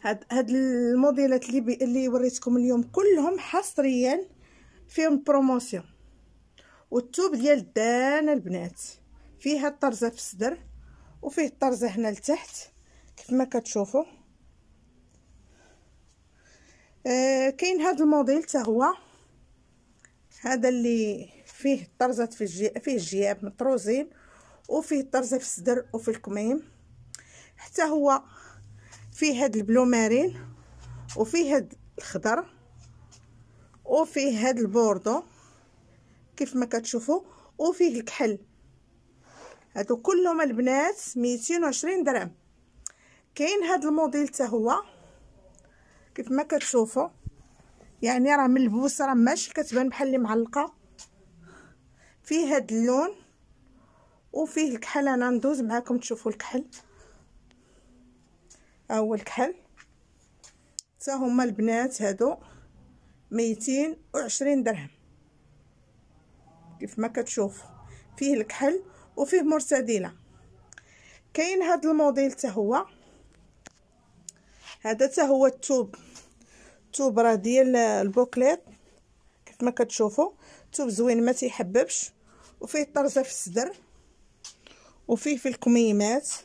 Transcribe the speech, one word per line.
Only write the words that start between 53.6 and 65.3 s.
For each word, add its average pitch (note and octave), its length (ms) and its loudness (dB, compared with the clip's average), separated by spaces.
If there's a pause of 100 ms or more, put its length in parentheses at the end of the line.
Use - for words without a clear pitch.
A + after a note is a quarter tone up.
وفيه D#4 420 -2
الكحل، C#4 340 -2
انا B3 220 0
ندوز C4 300 0
معاكم A#3+ 380 -2
تشوفوا A3+ 340 -6
الكحل. B3 320 -8 (2250)
ها A3 80 -2
هو A3 160 0
الكحل، A#3+ 400 -4 (1500)
حتى C#4 120 -8
هما B3+ 320 0
البنات A3+ 580 -2
هادو G#3 340 0 (920)
ميتين A#3 680 -2 (180)
وعشرين C#4 480 0
درهم F3+ 280 -4 (1900)